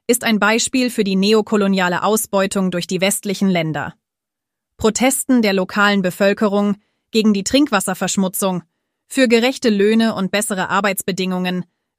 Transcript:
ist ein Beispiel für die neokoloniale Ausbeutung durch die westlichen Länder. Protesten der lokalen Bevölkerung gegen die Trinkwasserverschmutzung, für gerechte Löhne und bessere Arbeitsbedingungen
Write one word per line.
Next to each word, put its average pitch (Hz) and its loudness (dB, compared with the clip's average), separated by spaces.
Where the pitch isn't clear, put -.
ist - 0
ein 220 0
Beispiel 226 0
für 226 -2
die 190 -2
neokoloniale 196 2
Ausbeutung 196 0
durch 175 -6
die 180 -4
westlichen 196 -2
Länder. 160 -4
Protesten 240 0
der 208 2
lokalen 202 2
Bevölkerung 202 0
gegen 214 4
die 196 -2
Trinkwasserverschmutzung, 190 -2
für 262 2
gerechte 233 2
Löhne 214 2
und 190 -4
bessere 202 -4
Arbeitsbedingungen 185 -2